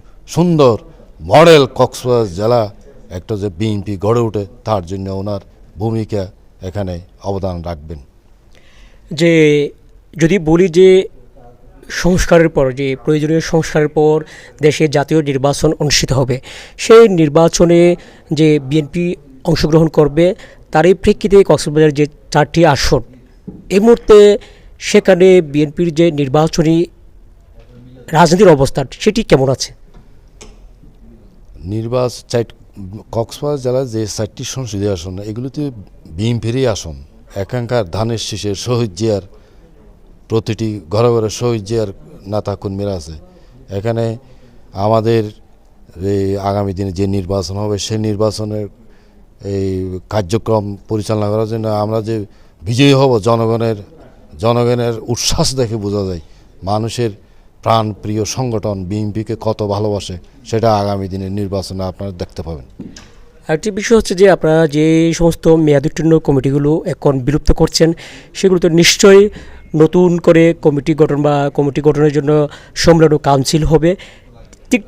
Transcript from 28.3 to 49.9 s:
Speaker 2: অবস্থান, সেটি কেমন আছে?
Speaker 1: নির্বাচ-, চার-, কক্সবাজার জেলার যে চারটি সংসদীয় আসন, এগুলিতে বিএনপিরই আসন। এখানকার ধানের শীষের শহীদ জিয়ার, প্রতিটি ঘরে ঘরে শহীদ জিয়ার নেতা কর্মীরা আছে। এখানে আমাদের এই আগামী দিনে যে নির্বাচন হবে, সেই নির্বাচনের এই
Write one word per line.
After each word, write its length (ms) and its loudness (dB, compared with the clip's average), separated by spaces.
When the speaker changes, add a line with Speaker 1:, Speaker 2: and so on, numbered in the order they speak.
Speaker 2:
অবস্থান, 440 2
সেটি 320 -2
কেমন 260 2
আছে? 240 -4
Speaker 1:
নির্বাচ-, 680 -6
চার-, 600 -8
কক্সবাজার 480 -6
জেলার 280 -2
যে 200 -6
চারটি 360 -8
সংসদীয় 500 -6
আসন, 260 -10
এগুলিতে 520 -10
বিএনপিরই 600 -4
আসন। 280 -6
এখানকার 560 -4
ধানের 260 -4
শীষের 380 -8
শহীদ 400 -4
জিয়ার, 260 -2
প্রতিটি 500 -4
ঘরে 200 0
ঘরে 200 0
শহীদ 340 -4
জিয়ার 240 -4
নেতা 280 -6
কর্মীরা 380 -8
আছে। 180 -12
এখানে 480 -4
আমাদের 500 0
এই 340 -2
আগামী 360 -4
দিনে 180 -6
যে 160 -4
নির্বাচন 500 -4
হবে, 200 -4
সেই 200 -6
নির্বাচনের 720 -4
এই 560 -6